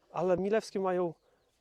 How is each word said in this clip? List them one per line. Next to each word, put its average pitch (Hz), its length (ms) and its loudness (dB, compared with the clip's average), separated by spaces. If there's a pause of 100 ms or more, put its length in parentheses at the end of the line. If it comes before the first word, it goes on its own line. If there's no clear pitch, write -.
(120)
Ale 175 240 2
Milewskie 202 440 -2
mają 180 340 0 (460)